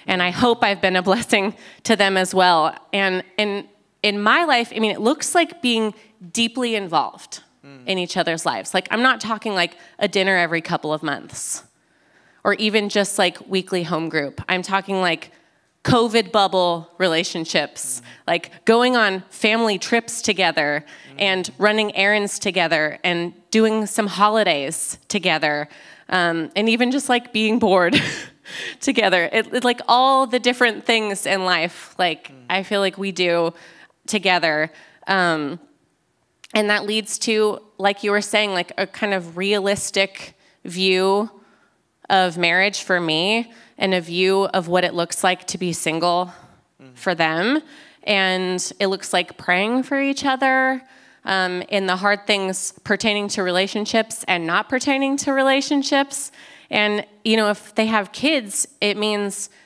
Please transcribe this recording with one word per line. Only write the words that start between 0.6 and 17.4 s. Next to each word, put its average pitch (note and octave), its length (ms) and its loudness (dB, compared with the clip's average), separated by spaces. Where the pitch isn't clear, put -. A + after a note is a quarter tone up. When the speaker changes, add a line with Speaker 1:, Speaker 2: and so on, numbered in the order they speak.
Speaker 1:
I've G3+ 160 0
been F#3 160 2
a F3+ 60 2
blessing G3+ 520 2
to F#3+ 120 4
them G3 200 2
as F#3 180 0
well. F3 400 4
And F#3+ 280 0
in, G3+ 320 -4
in G3+ 200 0
my C4 240 4
life, A#3+ 280 2
I - 40 -4
mean, A3 120 2
it F#3 120 -4
looks B3 320 0
like E4+ 260 0
being A3+ 320 0
deeply A#3 440 -2
involved D#3+ 680 -4
Speaker 2:
Mm. C3+ 200 -18
Speaker 1:
in F#3+ 120 -2
each F3+ 180 -4
other's E3 300 -2
lives. A2+ 260 -4
Like, F#3+ 180 -2
I'm A3+ 120 0
not B3 180 2
talking, G#3+ 340 -6
like, F3 220 0
a G#3 100 0
dinner F#3+ 300 2
every E3 240 0
couple D#3 320 -2
of D3+ 80 -6
months - 600 -8
or G3+ 120 2
even G#3 340 0
just, G3 300 0
like, F3+ 280 0
weekly F#3 360 -2
home D#3+ 260 -4
group. D3 400 -4
I'm F#3 140 -2
talking, F#3+ 400 -2
like, E3 280 -2
covid A3+ 500 2
bubble F3+ 640 2
relationships, D#3+ 1040 -2